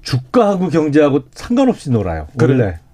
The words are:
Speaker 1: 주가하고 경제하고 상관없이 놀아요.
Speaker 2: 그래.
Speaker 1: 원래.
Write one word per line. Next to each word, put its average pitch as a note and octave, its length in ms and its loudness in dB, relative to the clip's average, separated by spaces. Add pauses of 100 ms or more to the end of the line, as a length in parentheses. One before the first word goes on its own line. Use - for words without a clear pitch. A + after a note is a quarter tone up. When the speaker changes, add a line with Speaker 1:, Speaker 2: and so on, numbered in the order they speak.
Speaker 1:
주가하고 G3+ 640 0
경제하고 D3 540 2 (120)
상관없이 A#3+ 560 -2
놀아요. F2 380 -2 (100)
Speaker 2:
그래. C3 160 2
Speaker 1:
원래. G2+ 240 0 (160)